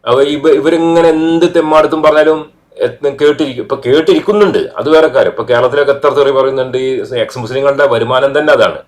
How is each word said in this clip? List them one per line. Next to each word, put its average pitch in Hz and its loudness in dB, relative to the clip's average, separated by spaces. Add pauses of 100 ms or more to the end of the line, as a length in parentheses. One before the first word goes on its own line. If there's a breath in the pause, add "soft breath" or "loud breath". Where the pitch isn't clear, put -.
അപ്പൊ 123 2
ഇവ-, 147 0
ഇവരിങ്ങനെ 165 2
എന്ത് 165 0
തെമ്മാടുത്തും 156 0
പറഞ്ഞാലും 156 0 (220)
എത്ത് 139 -4
കേട്ടിരിക്കും. 143 -2
ഇപ്പൊ 131 -6
കേട്ടിരിക്കുന്നുണ്ട്, 165 0
അത് - -4
വേറെ 156 4
കാര്യം. 135 0
ഇപ്പൊ 110 -8
കേരളത്തിലൊക്കെ 127 0
എത്ര 139 0
തെറി 139 0
പറയുന്നുണ്ട്. 131 -2
ഈ 131 -4 (140)
എക്സ് 113 -6
മുസ്ലിങ്ങളുടെ 135 -2
വരുമാനം 127 0
തന്നെ 151 0
അതാണ് 98 0 (100)